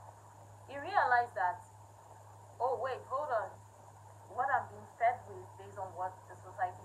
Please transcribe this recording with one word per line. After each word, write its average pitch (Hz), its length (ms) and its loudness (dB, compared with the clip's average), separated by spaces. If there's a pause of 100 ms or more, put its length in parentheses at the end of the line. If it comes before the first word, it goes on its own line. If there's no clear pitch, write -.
(680)
he 262 140 -8
realized 277 560 6
that, 180 240 2 (960)
"Oh, 254 220 4
wait, 247 320 -2
hold 294 160 0
on. 214 240 2 (800)
What 262 160 2
I'm 254 240 4
being 208 240 -12
fed - 320 6
with 185 160 -10 (160)
based 202 160 -14
on - 180 -4
what - 220 -2 (100)
the - 140 -14
society - 440 -4